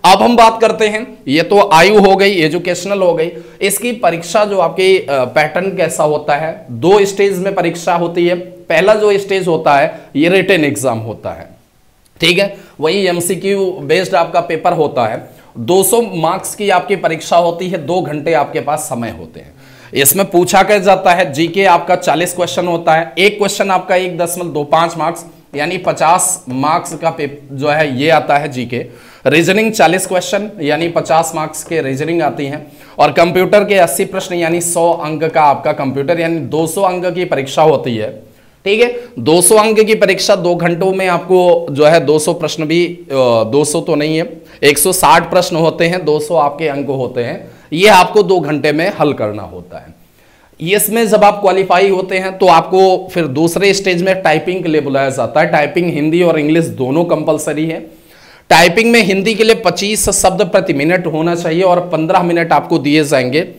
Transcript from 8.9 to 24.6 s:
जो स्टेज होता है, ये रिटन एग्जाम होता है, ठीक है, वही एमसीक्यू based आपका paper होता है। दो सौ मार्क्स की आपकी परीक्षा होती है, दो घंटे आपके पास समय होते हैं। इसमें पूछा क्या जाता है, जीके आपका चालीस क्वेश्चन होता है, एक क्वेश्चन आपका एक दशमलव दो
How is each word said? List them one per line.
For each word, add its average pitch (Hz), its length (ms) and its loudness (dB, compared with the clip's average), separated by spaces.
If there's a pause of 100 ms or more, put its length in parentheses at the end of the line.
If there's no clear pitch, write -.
जो 208 220 2
स्टेज 190 300 -2
होता 160 280 2
है, 147 240 0 (160)
ये 151 140 2
रिटन 185 360 2
एग्जाम 123 320 -2
होता 113 320 -10
है, 85 200 -14 (720)
ठीक 175 180 2
है, - 180 -4 (220)
वही 180 280 0
एमसीक्यू 185 640 -2
based 175 440 -2
आपका 170 260 0
paper 170 320 -2
होता 139 340 -2
है। - 380 -12 (120)
दो 170 260 2
सौ 233 180 2
मार्क्स 180 540 -4
की 202 140 -4
आपकी 185 260 0
परीक्षा 165 420 -2
होती 170 320 0
है, 170 160 -6
दो 175 160 -2
घंटे 147 320 -4
आपके 147 260 -2
पास 143 200 -4
समय 117 400 -8
होते 80 200 -18
हैं। - 140 -20 (400)
इसमें 139 320 2
पूछा 180 380 2
क्या 208 160 4
जाता 190 340 2
है, 170 200 0
जीके 165 320 0
आपका 175 300 4
चालीस 175 380 -2
क्वेश्चन 175 340 -4
होता 170 260 0
है, 165 240 -2
एक 202 200 2
क्वेश्चन 196 340 -2
आपका 185 240 0
एक 180 220 -2
दशमलव 170 300 -4
दो 147 160 -4